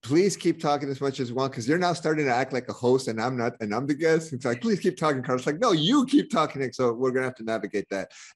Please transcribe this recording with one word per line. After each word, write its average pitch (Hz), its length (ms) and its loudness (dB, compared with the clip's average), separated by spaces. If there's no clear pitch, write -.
please 170 340 2
keep 165 240 0
talking 147 280 0
as 135 120 -6
much 139 180 -2
as 120 120 -4
you 120 40 -8
want, 131 180 0
'cause 117 160 -8
you're 160 100 4
now 175 140 2
starting 156 340 0
to 131 60 2
act 127 200 0
like 123 160 -4
a 104 40 -6
host 127 360 2
and 110 120 -4
I'm 127 160 -2
not, 120 240 -2
and 104 140 -2
I'm 131 140 -2
the 151 60 0
guest. 160 380 0
It's 123 120 -6
like, 120 160 0
"Please 220 180 0
keep 180 180 -2
talking, 147 240 0
Carlos." 127 260 -2
Like, 151 120 0
"No, 233 140 4
you 208 340 4
keep - 240 2
talking." 135 420 0
So 123 200 2
we're 127 180 0
gonna 131 140 0
have 127 120 -4
to 113 80 -16
navigate 107 460 -2
that. 95 220 -6